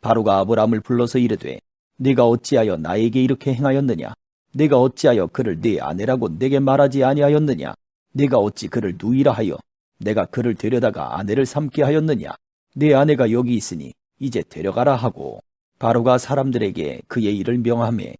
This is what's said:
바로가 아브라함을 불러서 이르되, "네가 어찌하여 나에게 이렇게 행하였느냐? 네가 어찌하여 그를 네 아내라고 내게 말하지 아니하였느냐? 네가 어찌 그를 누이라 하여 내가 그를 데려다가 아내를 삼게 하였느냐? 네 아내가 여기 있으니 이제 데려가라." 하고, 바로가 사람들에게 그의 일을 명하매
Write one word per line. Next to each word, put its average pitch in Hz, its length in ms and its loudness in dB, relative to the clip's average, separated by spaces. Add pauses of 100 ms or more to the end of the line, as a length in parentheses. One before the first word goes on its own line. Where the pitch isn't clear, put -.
바로가 107 380 2
아브라함을 107 400 0
불러서 120 400 -2
이르되, 110 400 -4 (380)
"네가 127 280 2
어찌하여 117 520 2
나에게 107 440 0
이렇게 135 320 0
행하였느냐? 131 600 -2 (400)
네가 139 260 4
어찌하여 123 480 2
그를 95 320 -4
네 98 200 0
아내라고 92 600 -4
내게 135 200 2
말하지 135 440 4
아니하였느냐? 143 720 0 (400)
네가 135 260 2
어찌 104 300 -2
그를 104 280 -4
누이라 127 360 2
하여 98 240 -2 (420)
내가 104 260 -2
그를 120 300 -4
데려다가 98 640 -2
아내를 104 260 0
삼게 147 380 -2
하였느냐? 143 500 0 (420)
네 147 180 4
아내가 135 380 4
여기 120 240 0
있으니 80 380 -8 (260)
이제 120 280 -6
데려가라." 117 480 0
하고, 80 460 -6 (360)
바로가 117 400 2
사람들에게 117 920 -4
그의 104 300 -2
일을 120 220 -2
명하매 117 600 -2